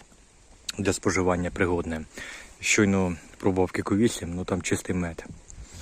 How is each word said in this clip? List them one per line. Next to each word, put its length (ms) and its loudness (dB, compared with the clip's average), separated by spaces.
для 140 2
споживання 580 2
пригодне. 540 0
Щойно 560 4
пробував 340 2
Кіко 240 0
вісім, 380 2
ну 100 -4
там 180 -2
чистий 320 -2
мед. 300 -4